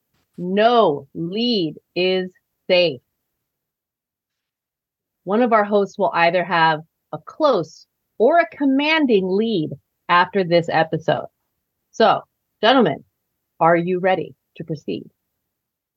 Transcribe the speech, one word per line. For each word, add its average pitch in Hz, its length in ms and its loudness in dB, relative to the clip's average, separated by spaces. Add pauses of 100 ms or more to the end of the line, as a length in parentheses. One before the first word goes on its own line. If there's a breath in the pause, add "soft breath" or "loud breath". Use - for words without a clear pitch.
(400)
no 190 760 0
lead 185 600 -4 (200)
is 185 360 -2 (360)
safe. 175 340 0 (2250)
One 208 180 -2
of 240 100 0
our 214 120 4
hosts 202 340 -2
will 185 160 0
either 170 300 2
have 165 380 0 (300)
a 151 60 -10
close 220 720 -4 (300)
or 302 220 2
a 330 160 -2
commanding 277 720 0
lead 190 440 -2 (380)
after 185 340 2
this 170 260 0
episode. 160 560 -2 (640)
So, 185 320 2 (400)
gentlemen, 226 420 2 (560)
are 170 160 4
you 175 240 -2
ready 185 360 -4 (220)
to 165 60 -12
proceed? - 460 -10 (880)